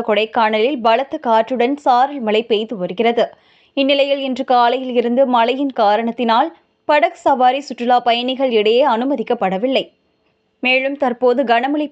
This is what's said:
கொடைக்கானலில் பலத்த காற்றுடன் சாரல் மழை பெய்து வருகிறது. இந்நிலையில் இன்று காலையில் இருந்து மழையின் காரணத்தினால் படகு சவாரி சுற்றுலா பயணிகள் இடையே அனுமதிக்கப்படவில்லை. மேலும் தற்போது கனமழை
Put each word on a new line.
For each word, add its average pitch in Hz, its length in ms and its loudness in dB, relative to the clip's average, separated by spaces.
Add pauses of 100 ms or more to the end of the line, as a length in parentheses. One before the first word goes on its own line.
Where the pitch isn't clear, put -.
கொடைக்கானலில் 220 800 0
பலத்த 262 400 0
காற்றுடன் 233 500 0
சாரல் 269 500 0
மழை 214 240 0
பெய்து 220 260 -2
வருகிறது. 220 480 -2 (520)
இந்நிலையில் 277 520 0
இன்று 262 160 -6
காலையில் 247 560 0
இருந்து 240 260 2
மழையின் 247 540 0
காரணத்தினால் 226 680 0 (380)
படகு 320 380 2
சவாரி 262 340 2
சுற்றுலா 247 400 -2
பயணிகள் 247 580 -2
இடையே 226 260 2 (100)
அனுமதிக்கப்படவில்லை. 226 920 -2 (840)
மேலும் 262 300 0
தற்போது 247 480 0
கனமழை 269 480 0